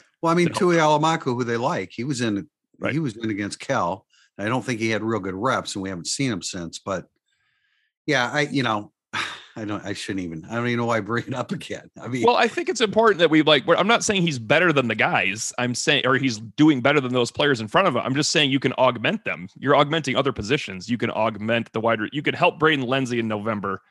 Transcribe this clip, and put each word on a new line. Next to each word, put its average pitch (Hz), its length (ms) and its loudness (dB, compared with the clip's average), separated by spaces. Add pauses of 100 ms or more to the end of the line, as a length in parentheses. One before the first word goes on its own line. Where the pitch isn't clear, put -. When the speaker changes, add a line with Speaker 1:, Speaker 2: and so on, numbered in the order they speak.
(220)
Speaker 1:
Well, 165 100 2
I 165 40 4
mean, 175 120 4
Speaker 2:
to - 40 -4
help. - 80 -4
Speaker 1:
Tui 180 160 4
Alamaka, 156 480 4
who 123 200 -2
they 117 120 -2
like, 117 360 -4
he 117 120 -8
was 131 160 -4
in, 107 280 -2 (320)
Speaker 2:
Right. 110 120 -4
Speaker 1:
he 143 80 -2
was 123 160 -4
in 113 140 -6
against 101 300 -6
Cal. 98 460 -2 (340)
I 101 60 -4
don't 120 180 -2
think 123 160 -4
he 113 100 0
had 107 120 0
real 110 180 -2
good 92 140 -6
reps, 101 400 -2
and 98 80 -6
we 95 60 -6
haven't 87 180 -8
seen 135 240 -2
him 92 120 -4
since. 85 360 -10
But 92 280 -6 (1000)
yeah, 127 260 0
I, 147 100 0
you 143 200 0
know, 107 300 -2 (200)
<sighs> - 440 -10
I 113 80 -8
don't, 104 200 -6
I 101 100 -6
shouldn't 95 300 -6
even, 82 200 -10
I 110 100 -12
don't 120 140 -2
even 120 100 0
know 117 80 0
why 117 120 2
I - 20 0
bring 113 260 -4
it - 80 -8
up 123 160 -6
again. - 400 -10 (100)
I - 60 -12
mean, 123 180 -4
Speaker 2:
Well, 240 120 4
I 240 100 4
think 349 220 -4
it's 302 120 -4
important 214 380 4
that 165 120 6
we, 156 120 6
like, 147 240 6
we're, 165 80 6
I'm 170 140 2
not 233 160 4
saying 196 180 2
he's 156 160 0
better 151 340 4
than 135 140 4
the 110 80 0
guys. 110 640 0
I'm 123 160 -2
saying, 143 320 0
or 131 80 4
he's 131 240 0
doing 131 420 4
better 143 200 4
than 123 120 -4
those 123 200 0
players 143 280 0
in 110 60 -6
front 180 220 2
of 127 80 0
him. 113 80 0
I'm 127 100 -2
just 143 160 0
saying 147 220 2
you 135 80 2
can 127 140 0
augment 123 500 0
them. 90 240 -8 (100)
You're 139 160 2
augmenting 147 400 2
other 131 180 2
positions. 101 560 -4
You 117 100 -2
can 113 120 -2
augment 113 640 -2
the 117 80 -4
wide 113 200 2
re-, 107 120 -4
you 147 100 -6
can 139 120 -2
help 160 260 2
Braden 151 260 2
Lenzy 123 320 -2
in 113 80 -2
November 104 640 -4